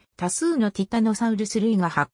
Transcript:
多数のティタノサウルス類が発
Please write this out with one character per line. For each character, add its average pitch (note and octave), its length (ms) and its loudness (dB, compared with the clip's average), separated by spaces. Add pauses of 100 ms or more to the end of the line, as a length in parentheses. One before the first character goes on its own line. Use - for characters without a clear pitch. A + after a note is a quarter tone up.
(160)
多 F3+ 140 -4
数 E4 280 0
の G#3+ 120 2
テ G3 140 -2
ィ - 20 -2
タ A#3 160 -2
ノ A3 140 2
サ A3+ 160 0
ウ A3 40 0
ル G#3 120 -2
ス A3+ 120 -4
類 A3 180 2
が F3 120 2
発 D3 240 -2